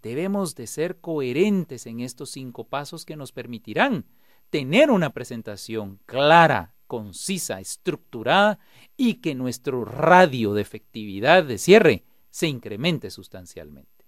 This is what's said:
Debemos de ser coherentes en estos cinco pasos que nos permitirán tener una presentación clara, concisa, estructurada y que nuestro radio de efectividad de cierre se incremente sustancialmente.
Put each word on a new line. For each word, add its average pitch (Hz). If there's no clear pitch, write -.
Debemos 175
de 117
ser 165
coherentes 156
en 117
estos 127
cinco 131
pasos 147
que 160
nos 139
permitirán 131
tener 170
una 175
presentación 107
clara, 143
concisa, 107
estructurada 175
y 233
que 156
nuestro 127
radio 127
de 104
efectividad 110
de 120
cierre -
se -
incremente 120
sustancialmente. 82